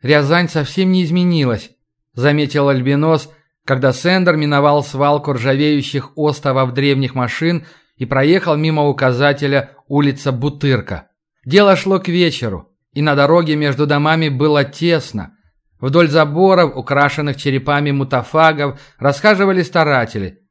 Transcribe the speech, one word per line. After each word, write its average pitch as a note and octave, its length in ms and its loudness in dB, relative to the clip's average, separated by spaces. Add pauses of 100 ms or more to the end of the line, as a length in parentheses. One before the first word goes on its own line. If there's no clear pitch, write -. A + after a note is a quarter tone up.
«Рязань D3+ 460 2
совсем F#3 440 -2
не F#3 120 2
изменилась», D#3+ 680 0 (440)
заметил C#3+ 540 0
Альбинос, C#3+ 640 0 (340)
когда C3 280 0
Сендер F3 440 0
миновал D3 460 2
свалку C#3+ 500 -2
ржавеющих C#3 840 -2
остовов C3+ 580 -2
древних C3+ 400 0
машин D3+ 520 -4 (300)
и B2 100 -8
проехал D#3 500 2
мимо D3+ 320 0
указателя C#3 880 -2 (100)
«Улица C#3+ 460 0
Бутырка». B2+ 760 -4 (360)
Дело F#3+ 320 4
шло F#3+ 240 0
к F#3+ 80 -8
вечеру, E3 640 -2 (220)
и D3 100 -4
на D3+ 120 2
дороге D#3 420 2
между D3 300 -2
домами D3+ 420 0
было C#3+ 360 0
тесно. C#3+ 720 -4 (440)
Вдоль D3+ 280 2
заборов, D#3+ 680 2
украшенных C#3+ 600 -2
черепами C#3+ 540 -2
мутафагов, C#3+ 880 0 (180)
расхаживали F#3+ 640 2
старатели. B2+ 800 -2 (100)